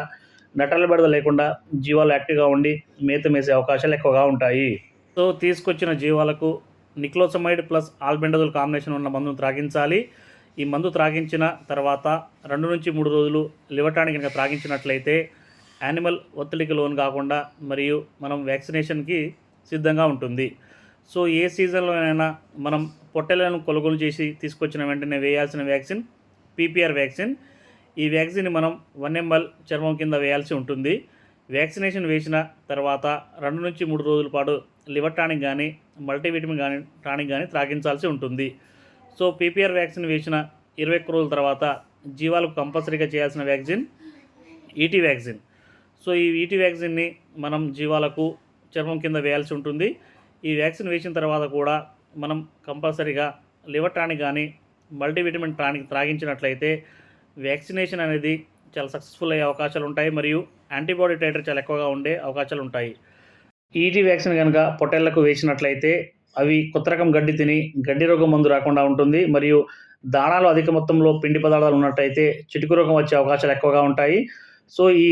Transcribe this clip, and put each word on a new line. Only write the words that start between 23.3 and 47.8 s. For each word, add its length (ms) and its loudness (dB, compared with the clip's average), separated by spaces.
కొనుగోలు 360 0
చేసి 280 -2
తీసుకొచ్చిన 500 -6
వెంటనే 320 -4
వేయాల్సిన 460 0
వ్యాక్సిన్ 380 -2
పీపీఆర్ 360 0
వ్యాక్సిన్. 400 -2
ఈ 120 -2
వ్యాక్సిన్ 400 0
మనం 220 0
వన్ 200 -6
ఎంఎల్ 280 2
చర్మం 300 -2
కింద 200 -2
వేయాల్సి 380 -2
ఉంటుంది. 400 -4
వ్యాక్సినేషన్ 580 -2
వేసిన 300 -2
తర్వాత 380 -2
రెండు 220 -6
నుంచి 240 -6
మూడు 180 -2
రోజుల 260 0
పాటు 240 -2
లివర్ 260 -4
టానిక్ 280 -2
కానీ 240 -4
మల్టీవిటమిన్ 600 -4
కానీ 200 -4
టానిక్ 280 -6
కానీ 160 -4
త్రాగించాల్సి 640 -2
ఉంటుంది. 400 -4
So, 140 0
పీపీఆర్ 460 0
వ్యాక్సిన్ 300 -4
వేసిన 280 -2
ఇరవై 220 0
ఒక్క 120 -6
రోజుల 180 0
తర్వాత 340 0
జీవాలకు 420 -2
కంపల్సరీగా 520 -2
చేయాల్సిన 360 -4
వ్యాక్సిన్ 400 -2
ఈటీ 240 0
వ్యాక్సిన్. 380 -2
So, 60 -2
ఈ 120 2
ఈటీ 220 -2
వ్యాక్సిన్‌ని 500 0
మనం 240 -4
జీవాలకు 520 -2